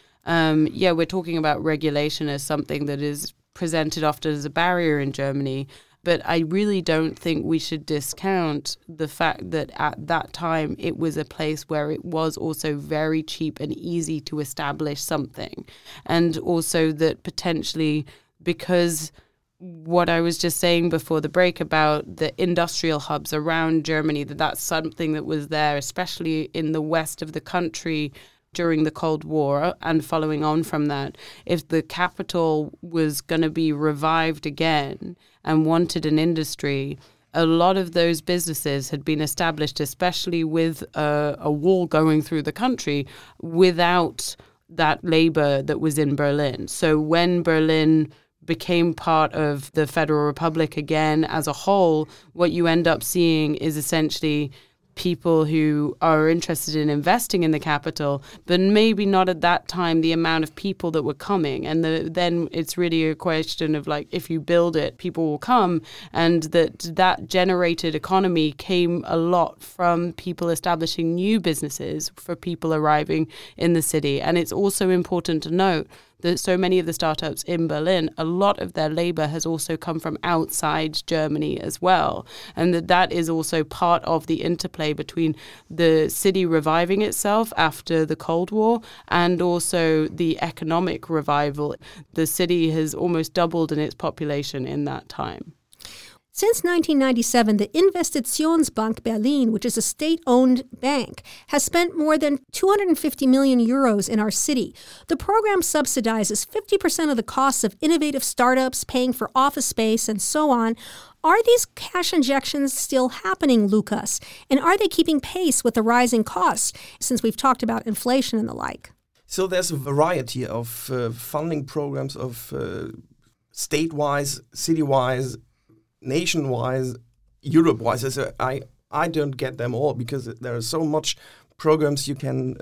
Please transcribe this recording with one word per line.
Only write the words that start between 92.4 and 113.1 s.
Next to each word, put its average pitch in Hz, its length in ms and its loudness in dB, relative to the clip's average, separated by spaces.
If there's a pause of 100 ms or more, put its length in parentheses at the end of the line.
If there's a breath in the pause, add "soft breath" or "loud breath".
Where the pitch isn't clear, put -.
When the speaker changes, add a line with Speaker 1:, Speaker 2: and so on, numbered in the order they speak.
Speaker 1:
has 156 240 0
almost 165 400 -2
doubled 165 400 0
in 147 60 0
its 151 140 -2
population 143 720 -6
in 143 200 -4
that 135 240 -8
time. - 420 -10 (840 loud breath)
Speaker 2:
Since 440 280 2
nineteen 330 340 2
ninety-seven, 233 600 4
the 202 180 0
Investitionsbank 320 1300 2
Berlin, 226 480 2
which 220 140 -2
is 240 120 -2
a 220 60 0
state-owned 262 800 4 (100)
bank, 262 480 -2 (280 loud breath)
has - 140 2
spent 339 320 2
more 311 220 4
than 285 220 0 (120)
two - 180 2
hundred 403 180 4
and 330 100 4
fifty 269 300 0
million 262 320 6
euros 233 500 2
in 214 100 2
our 214 120 0
city. 254 420 -2 (360 loud breath)
The 339 60 0
program 415 460 2
subsidizes 220 880 0
fifty - 260 0
percent 320 360 2
of 254 60 2
the 226 40 0 (160)
costs 262 260 2
of 208 180 -2
innovative 302 420 2
startups, 254 600 2
paying 254 300 0
for 247 220 -4
office 277 320 2
space 220 420 0
and 214 100 -2
so 302 300 2
on. 233 260 2 (480 loud breath)
Are 381 200 6
these 480 320 4
cash - 380 -4
injections 277 600 0
still 254 360 0
happening, 262 580 2